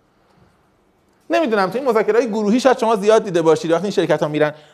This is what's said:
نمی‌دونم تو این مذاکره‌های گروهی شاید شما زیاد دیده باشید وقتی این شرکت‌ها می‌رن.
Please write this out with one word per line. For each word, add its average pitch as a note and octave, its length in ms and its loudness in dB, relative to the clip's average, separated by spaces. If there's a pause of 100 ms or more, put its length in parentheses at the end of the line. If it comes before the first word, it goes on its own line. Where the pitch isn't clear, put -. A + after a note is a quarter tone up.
(1300)
نمی‌دونم A3 400 0
تو A#3 80 -8
این C#4 100 -4
مذاکره‌های A3 400 0
گروهی G#3+ 320 0
شاید B3 180 2
شما A3+ 180 0
زیاد G#3+ 280 2
دیده F3 180 -2
باشید D#3+ 280 2
وقتی E3+ 120 0
این G3+ 80 -4
شرکت‌ها D#3+ 380 -2
می‌رن. D3+ 260 -2 (200)